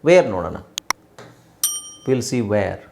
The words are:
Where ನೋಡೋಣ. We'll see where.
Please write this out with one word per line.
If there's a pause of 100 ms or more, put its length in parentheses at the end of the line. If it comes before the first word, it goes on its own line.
Where
ನೋಡೋಣ. (1500)
We'll
see (100)
where. (120)